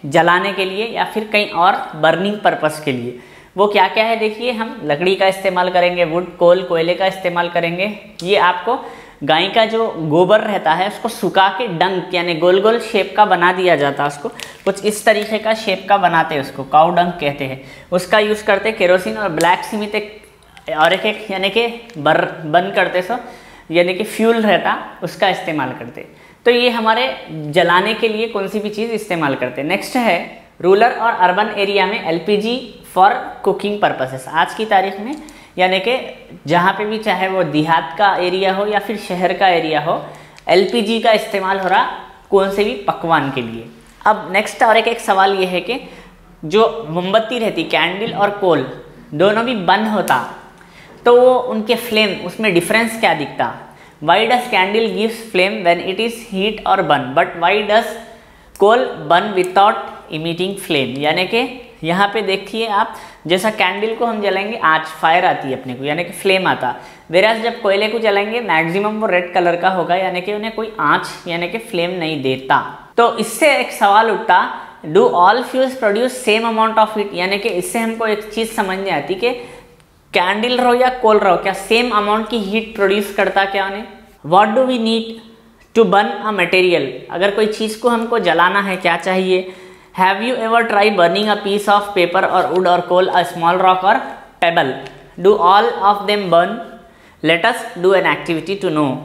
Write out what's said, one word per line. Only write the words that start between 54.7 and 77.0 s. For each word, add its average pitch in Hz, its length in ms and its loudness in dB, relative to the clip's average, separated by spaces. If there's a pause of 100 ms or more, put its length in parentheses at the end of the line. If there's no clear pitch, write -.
gives 220 200 -2 (140)
flame 196 320 0
when 170 180 2
it 185 200 -6
is 233 280 -4
heat 196 360 -4
or 190 180 2
burn, 135 320 0
but 180 240 2
why 202 280 0
does 214 200 2 (720)
coal 240 280 4 (220)
burn 196 260 2
without 196 420 2 (340)
emitting 165 440 -6 (120)
flame? 131 320 -2
यानी 160 360 0
कि 247 320 -4 (180)
यहाँ 185 300 0
पे 220 80 -2
देखिए 196 440 -4
आप, 214 300 -2 (300)
जैसा 185 240 2
candle 208 460 -2
को 240 100 -2
हम 214 160 -4
जलाएंगे 202 340 -2
आँच, 160 300 2 (160)
fire 175 220 4
आती 143 240 0
है 131 120 -6
अपने 127 140 -10
को, 131 100 -10
यानी 156 200 -4
कि 170 80 -12
flame 190 340 0
आता। 127 280 0 (380)
Whereas 214 300 2
जब 233 180 -4
कोयले 202 280 0
को 226 100 -4
जलाएंगे 214 420 0
maximum 196 600 0
वो 220 60 -2
रेड 180 280 0
color 175 260 2
का 185 80 2
होगा, 175 280 0
यानी 180 240 -2
कि 202 140 -6
उन्हें 214 200 -8
कोई 220 260 -8
आँच 160 280 0 (200)
यानी 170 200 -4
कि 226 100 -8
flame 180 400 -4
नहीं 156 240 -4
देता। 131 360 0 (380)
तो 233 220 4
इससे 262 400 2
एक 247 140 -4
सवाल 220 380 4
उठता, 185 320 2 (540)
do 233 100 6 (160)
all 214 200 4 (100)
fuels 262 320 -2
produce 233 420 0
same 226 240 2
amount 220 340 2
of 214 140 -4
heat? 202 160 -4